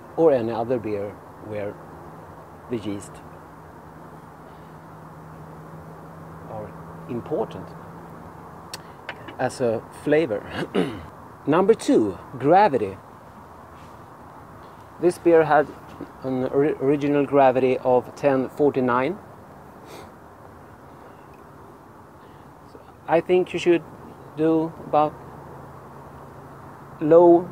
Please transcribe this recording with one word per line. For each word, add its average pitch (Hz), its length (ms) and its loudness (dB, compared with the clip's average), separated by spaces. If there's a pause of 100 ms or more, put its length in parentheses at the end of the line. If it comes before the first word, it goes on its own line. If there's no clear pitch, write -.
(160)
or 165 160 6
any 117 200 2
other 117 260 -2
beer 104 320 -6 (360)
where 104 280 -8 (960)
the 123 80 -6
yeast 101 340 -8 (3500)
are 107 220 -12 (380)
important 123 580 -6 (1700)
as 127 220 -4
a 117 220 0 (240)
flavor. 147 360 2 (320)
<clears throat> - 720 -6
Number 185 280 4
two, 120 440 2 (220)
gravity. 135 580 4 (2000)
This 175 160 2
beer 165 260 6
had 147 240 4 (560)
an 131 220 -2
ori-, 139 340 2
original 143 460 2
gravity 131 540 4
of 127 360 0
ten 135 320 2
forty-nine. 135 720 0 (3500)
So - 80 -20 (260)
I 165 140 4
think 180 320 2
you 175 80 -4
should 170 240 4 (540)
do 160 340 2 (140)
about 151 280 2 (1900)
low 170 500 8